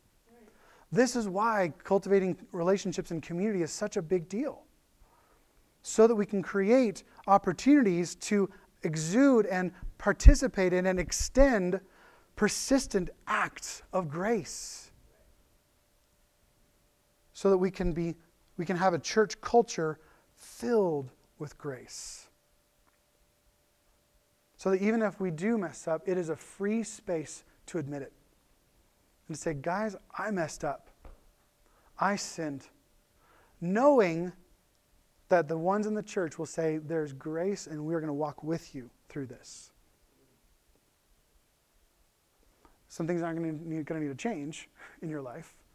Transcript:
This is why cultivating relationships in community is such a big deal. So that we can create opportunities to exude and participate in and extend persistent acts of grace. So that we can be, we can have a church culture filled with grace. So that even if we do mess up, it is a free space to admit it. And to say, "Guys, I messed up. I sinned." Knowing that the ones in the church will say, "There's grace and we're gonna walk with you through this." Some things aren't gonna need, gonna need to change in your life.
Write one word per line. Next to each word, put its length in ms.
This 240
is 140
why 420
cultivating 520
relationships 600
in 100
community 400
is 100
such 260
a 40
big 260
deal. 360
So 240
that 80
we 100
can 160
create 600
opportunities 880
to 340
exude 640
and 260
participate 760
in 140
and 120
extend 800
persistent 760
acts 560
of 160
grace. 800
So 180
that 60
we 120
can 240
be, 220
we 80
can 100
have 200
a 40
church 400
culture 600
filled 760
with 180
grace. 720
So 140
that 100
even 220
if 160
we 100
do 280
mess 300
up, 200
it 100
is 120
a 60
free 460
space 640
to 100
admit 240
it. 100
And 80
to 60
say, 120
"Guys, 420
I 140
messed 320
up. 260
I 160
sinned." 520
Knowing 720
that 180
the 100
ones 280
in 80
the 100
church 360
will 80
say, 320
"There's 340
grace 540
and 180
we're 140
gonna 140
walk 300
with 300
you 160
through 180
this." 440
Some 180
things 160
aren't 180
gonna 140
need, 320
gonna 160
need 80
to 60
change 540
in 80
your 120
life. 340